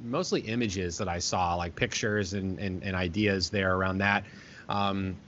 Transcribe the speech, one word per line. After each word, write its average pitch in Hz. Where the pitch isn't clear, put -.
mostly 147
images 98
that 101
I 87
saw, 90
like, 87
pictures 107
and, 95
and, 92
and 95
ideas 92
there 95
around 92
that. 101
Um, 98